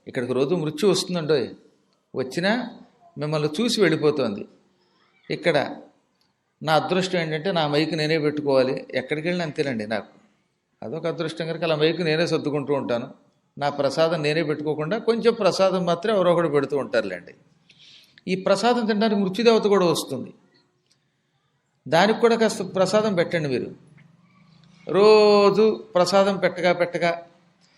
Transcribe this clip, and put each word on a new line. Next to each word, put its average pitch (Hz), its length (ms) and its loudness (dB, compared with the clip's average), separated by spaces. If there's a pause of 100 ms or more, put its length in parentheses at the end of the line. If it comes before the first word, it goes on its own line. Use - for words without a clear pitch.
ఇక్కడికి 123 260 -4
రోజు 143 220 0
మృత్యు 156 340 -2
వస్తుందండోయ్, 156 600 -2 (640)
వచ్చినా 202 560 -4 (480)
మిమ్మల్ని 151 300 -2
చూసి 220 340 -2
వెళ్ళిపోతోంది. 139 640 0 (840)
ఇక్కడ - 440 0 (880)
నా 156 100 0
అదృష్టం 180 460 0
ఏంటంటే 160 320 -4
నా 160 160 0
మైక్ 151 260 0
నేనే 156 240 0
పెట్టుకోవాలి, 143 760 0
ఎక్కడికి 151 340 -4
వెళ్ళినా 180 180 -2
అంతేనండి. 135 420 -4
నాకు 107 200 -6 (720)
అదొక 151 260 -8
అదృష్టం 160 400 -6
కనుక 165 160 -6
అలా 160 120 0
మైక్ 160 260 0
నేనే 160 260 0
సర్దుకుంటూ 143 460 -2
ఉంటాను. 120 360 -4 (480)
నా 143 120 -2
ప్రసాదం 156 520 0
నేనే 151 220 0
పెట్టుకోకుండా 151 540 -4
కొంచెం 226 360 0
ప్రసాదం 190 520 0
మాత్రం 175 300 0
ఎవరో 180 160 4
ఒకడు 170 160 2
పెడుతూ 143 300 0
ఉంటారులేండి. 104 560 -4 (960)
ఈ 180 80 -2
ప్రసాదం 220 500 0
తినడానికి 208 360 0
మృత్యుదేవత 214 420 2
కూడా 196 220 4
వస్తుంది, 131 480 -4 (1500)
దానికి 190 320 2
కూడా 233 160 4
కాస్త 214 400 -2
ప్రసాదం 202 400 0
పెట్టండి 165 340 -2
మీరు. 123 260 -4 (1120)
రోజు 208 960 6 (120)
ప్రసాదం 196 420 4
పెట్టగా 180 360 0
పెట్టగా 170 520 -2 (520)